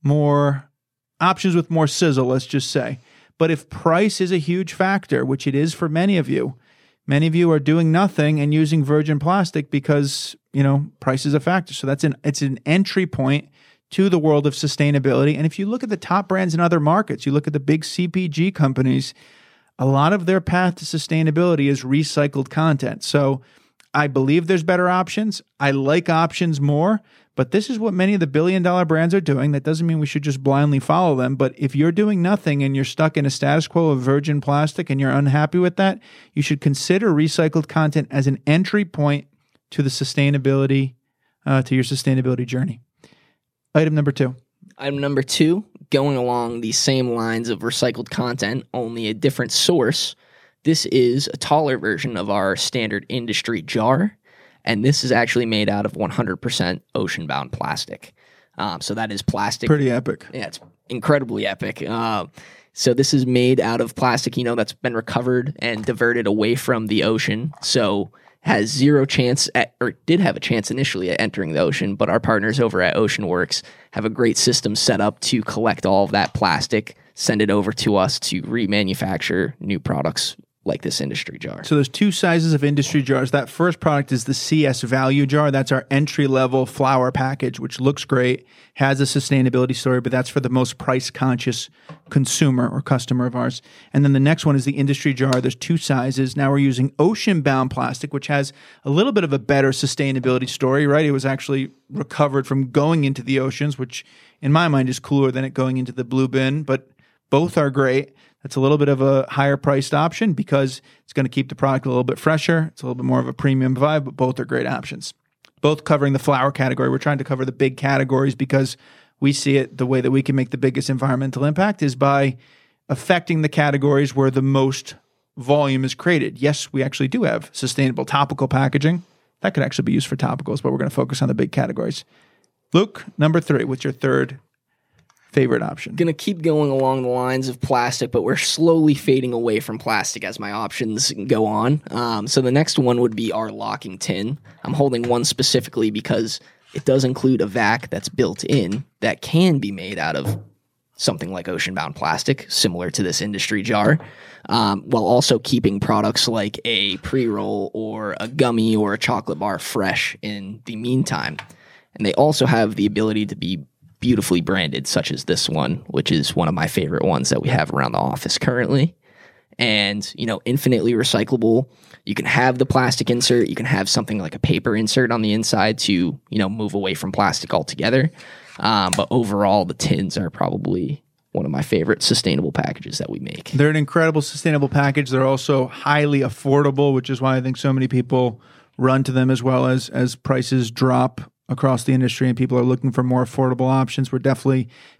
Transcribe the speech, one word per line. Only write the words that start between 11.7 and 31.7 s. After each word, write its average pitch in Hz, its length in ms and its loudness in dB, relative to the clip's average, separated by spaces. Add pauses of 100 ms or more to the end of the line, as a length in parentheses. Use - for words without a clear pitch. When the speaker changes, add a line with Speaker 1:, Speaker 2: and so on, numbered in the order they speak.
Speaker 1:
So - 140 -8
that's 139 180 0
an, 147 180 0
it's 147 200 -2
an 135 240 -2
entry 185 400 2
point 139 420 -2 (420)
to 190 180 2
the 175 120 4
world 147 260 4
of 139 80 2
sustainability. 139 800 2
And 151 80 0
if 160 140 -2
you 196 80 -2
look 233 160 -4
at 254 60 -6
the 208 80 -2
top 190 320 -2
brands 185 260 0
in 165 60 0
other 170 180 4
markets, 156 480 0
you 139 60 2
look 147 160 0
at 151 40 -2
the 147 60 -4
big 151 260 0
C - 220 -2
P 180 220 -2
G 165 240 0
companies, 131 640 0 (640)
a 131 40 0
lot 139 280 4
of 185 140 -2
their 190 140 2
path 180 360 0
to - 80 -14
sustainability 160 800 0
is 135 160 0
recycled 139 680 0
content. 143 520 0
So 135 380 0 (520)
I 147 140 2
believe 139 400 2
there's 180 160 2
better 180 260 2
options. 185 540 -2 (160)
I 139 140 2
like 143 360 0
options 165 520 0
more, 156 400 2 (340)
but 127 160 -2
this 208 180 0
is 233 120 -4
what 214 120 -2
many 190 220 2
of 190 60 0
the 160 80 0
billion 175 340 2
dollar 180 220 2
brands 160 280 2
are 196 80 2
doing. 143 300 0
That 139 140 -2
doesn't 160 240 0
mean 160 100 0
we 151 80 0
should 143 160 -4
just 139 220 -2
blindly 139 340 4
follow 156 380 2
them. 127 180 0
But 131 220 0
if 131 180 -2